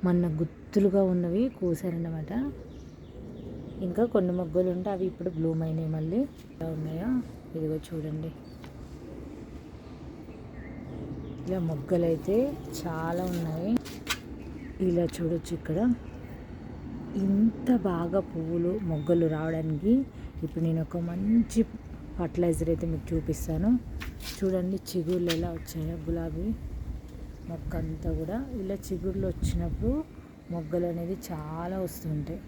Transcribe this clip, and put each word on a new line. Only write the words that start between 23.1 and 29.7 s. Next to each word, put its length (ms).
చూపిస్తాను. 640
చూడండి 400
చిగుళ్ళు 460
ఎలా 160
వచ్చాయో, 440
గులాబీ 400
మొక్క 280
అంతా 440
కూడా 260
ఇలా 140
చిగుళ్ళు 520
వచ్చినప్పుడు 760